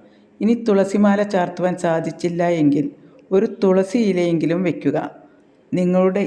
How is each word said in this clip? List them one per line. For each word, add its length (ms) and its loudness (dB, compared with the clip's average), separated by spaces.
ഇനി 140 2
തുളസിമാല 680 2
ചാർത്തുവാൻ 560 -2
സാധിച്ചില്ല 640 -4
എങ്കിൽ 320 2
ഒരു 160 2
തുളസി 380 2
ഇലയെങ്കിലും 640 0
വെക്കുക. 360 -2
നിങ്ങളുടെ 540 0